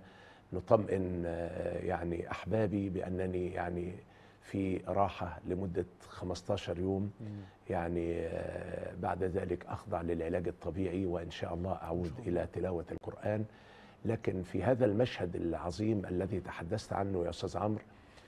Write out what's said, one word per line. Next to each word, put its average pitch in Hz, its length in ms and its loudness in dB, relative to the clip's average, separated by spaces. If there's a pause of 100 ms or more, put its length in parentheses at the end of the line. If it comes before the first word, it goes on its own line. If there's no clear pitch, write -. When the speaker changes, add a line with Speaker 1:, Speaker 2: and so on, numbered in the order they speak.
(540)
Speaker 1:
نطمئن، 92 720 4
آه، 87 520 -2
يعني 87 540 0
أحبابي 101 580 2
بأنني 90 640 0
يعني 87 400 -2 (480)
في 95 360 0 (100)
راحة 92 580 2
لمدة 90 400 0 (220)
خمستاشر 90 720 -2
يوم. 95 320 2 (100)
Speaker 2:
مم. 107 60 -8 (420)
Speaker 1:
يعني، 85 580 2
آه، 87 760 -4
بعد 92 220 2
ذلك 90 420 0
أخضع - 360 -2
للعلاج 85 460 0
الطبيعي، 90 580 0
وإن 85 260 -2
شاء 90 220 -4
الله 87 200 0
أعود 85 320 0
Speaker 2:
إن 78 120 -2
شاء - 100 -8
الله. 87 140 4
Speaker 1:
إلى 80 120 0
تلاوة 87 380 0
القرآن. - 540 -2 (600)
لكن 104 380 0
في 92 200 -2
هذا 123 220 6
المشهد 101 500 4
العظيم 87 680 0
الذي 90 340 0
تحدثت 98 540 -4
عنه 95 320 2
يا 87 40 0
أستاذ 92 280 -4
عمرو، 104 240 2 (460)